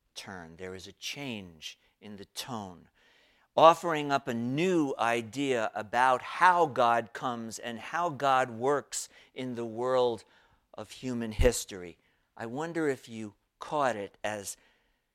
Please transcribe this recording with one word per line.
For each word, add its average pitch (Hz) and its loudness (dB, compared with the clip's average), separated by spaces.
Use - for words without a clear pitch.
turn. 85 -14
There 92 -10
is 92 -14
a 98 -16
change 101 -10
in 104 -16
the 98 -16
tone, 95 -12
offering 156 6
up 139 0
a 127 -2
new 139 0
idea 117 0
about 120 2
how 175 6
God 117 2
comes 117 -6
and 117 -8
how 170 -4
God 135 2
works 127 -2
in 127 -6
the 117 -4
world 123 2
of - -14
human 117 -6
history. 98 0
I 113 -8
wonder 156 -2
if 131 -4
you 110 -10
caught 139 0
it 98 -10
as 104 -6